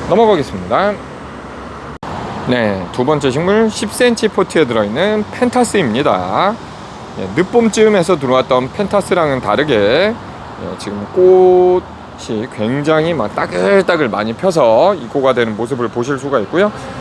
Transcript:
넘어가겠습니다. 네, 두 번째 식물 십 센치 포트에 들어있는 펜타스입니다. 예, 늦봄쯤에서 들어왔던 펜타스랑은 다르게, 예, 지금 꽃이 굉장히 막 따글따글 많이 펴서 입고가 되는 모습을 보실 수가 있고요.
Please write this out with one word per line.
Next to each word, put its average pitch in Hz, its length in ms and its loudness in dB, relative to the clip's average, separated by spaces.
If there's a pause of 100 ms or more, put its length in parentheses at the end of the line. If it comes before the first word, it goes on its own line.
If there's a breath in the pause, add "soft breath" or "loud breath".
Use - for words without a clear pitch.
넘어가겠습니다. 170 840 2 (1500)
네, 107 440 0
두 123 140 -2
번째 147 240 0
식물 196 400 2
십 208 220 -6
센치 240 380 2
포트에 180 360 0
들어있는 127 680 0
펜타스입니다. 151 1200 0 (640)
예, 95 160 -6
늦봄쯤에서 214 800 2
들어왔던 127 540 0
펜타스랑은 180 720 0
다르게, 113 340 0
예, 147 400 2 (640)
지금 101 340 -8
꽃이 180 1400 4
굉장히 147 580 0
막 107 220 -4
따글따글 180 720 2
많이 107 240 -2
펴서 160 640 4
입고가 131 380 0
되는 113 220 0
모습을 120 340 -4
보실 120 280 -4
수가 135 220 -2
있고요. 180 320 0 (300 loud breath)